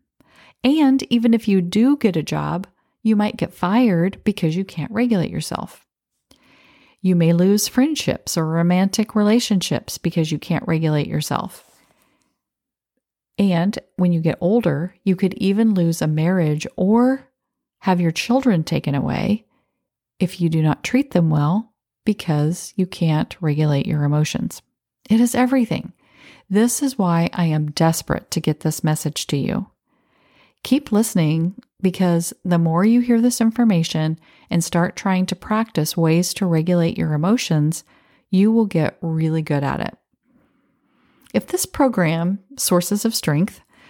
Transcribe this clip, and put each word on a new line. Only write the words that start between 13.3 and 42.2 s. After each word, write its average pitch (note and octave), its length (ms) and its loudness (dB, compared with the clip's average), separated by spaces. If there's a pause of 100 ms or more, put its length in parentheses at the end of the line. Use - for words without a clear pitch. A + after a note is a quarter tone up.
And F#3 400 0 (180)
when F3+ 160 2
you E3 80 0
get D#3+ 200 -2
older, F3 640 -2
you F#3+ 100 2
could F#3 200 -2
even G#3 400 0
lose E3+ 280 0
a D#3 60 0
marriage D#3 680 0
or A#3+ 540 0 (520)
have F#3 200 0
your E3+ 100 2
children A#3 540 0
taken C#3+ 300 -2
away C#3 500 -2 (760)
if F3 220 -4
you E3+ 80 2
do D#3+ 140 0
not D3+ 200 0
treat C#4+ 300 -2
them E3 180 2
well D#3 440 -2 (300)
because D#3+ 680 -2
you F#3 120 -2
can't E3 540 -2
regulate D3 460 0
your D3 160 -2
emotions. D3 600 -2 (460)
It A3+ 120 4
is A#3+ 160 2
everything. B3 560 0 (580)
This A3 320 2
is C4+ 160 -2
why E3+ 340 0
I F3 120 -2
am D3+ 260 0
desperate - 640 0
to D#3+ 80 -4
get D3+ 200 -2
this - 220 -4
message D#3 460 -4
to D3 80 -2
you. - 340 -4 (920)
Keep - 280 -2
listening, E3+ 640 0 (260)
because F3+ 520 0 (120)
the F3 140 0
more E3 260 2
you A#3 160 4
hear A#3+ 200 2
this A#3+ 200 0
information E3+ 800 0 (320)
and F3 140 0
start F3 320 -2
trying F#3 300 0
to F3+ 100 -6
practice - 600 -4
ways E3 380 2
to G3 120 -2
regulate E3+ 520 0
your D#3+ 140 -2
emotions, D#3 720 0 (460)
you G3 200 4
will A3+ 160 2
get E3 340 -2
really D#3+ 420 -2
good D3 200 -2
at C3+ 180 -4
it. - 160 -8 (1400)
If G#3 120 -2
this - 200 -4
program, F3+ 760 0 (160)